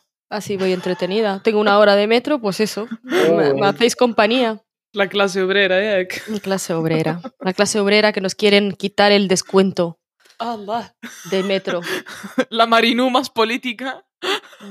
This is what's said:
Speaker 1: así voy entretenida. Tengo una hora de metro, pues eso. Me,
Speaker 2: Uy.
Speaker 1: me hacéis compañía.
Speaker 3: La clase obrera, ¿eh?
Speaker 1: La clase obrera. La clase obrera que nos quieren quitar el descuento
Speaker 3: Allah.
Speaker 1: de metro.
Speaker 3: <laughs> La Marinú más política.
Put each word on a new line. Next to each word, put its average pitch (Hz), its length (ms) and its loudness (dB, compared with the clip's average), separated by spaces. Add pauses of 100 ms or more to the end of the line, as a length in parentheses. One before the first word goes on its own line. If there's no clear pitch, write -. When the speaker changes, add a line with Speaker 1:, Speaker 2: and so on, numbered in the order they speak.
(300)
Speaker 1:
así 208 280 -6
voy 185 160 0
entretenida. 190 680 -2
Tengo 214 180 2
una 208 200 4
hora 208 160 8
de 208 100 4
metro, 240 340 2
pues 202 200 -4
eso. 214 280 -4 (140)
Me, 208 520 2
Speaker 2:
Uy. - 60 -2
Speaker 1:
me 196 60 0
hacéis 226 300 0
compañía. 226 640 0 (300)
Speaker 3:
La 196 160 -2
clase 196 340 -2
obrera, 190 400 2
¿eh? 196 260 -2 (200)
Speaker 1:
La 214 120 -6
clase 190 360 -4
obrera. 160 440 -2 (200)
La 185 140 -4
clase 202 260 0
obrera 208 320 2
que 202 100 -6
nos 185 140 -6
quieren 202 380 2
quitar 202 380 2
el 202 160 4
descuento 180 720 0 (380)
Speaker 3:
Allah. 220 560 -8 (380)
Speaker 1:
de 190 100 0
metro. 190 400 -2
Speaker 3:
<laughs> - 720 -8
La 226 160 2
Marinú 233 420 2
más 254 220 -2
política. 247 760 -4 (640)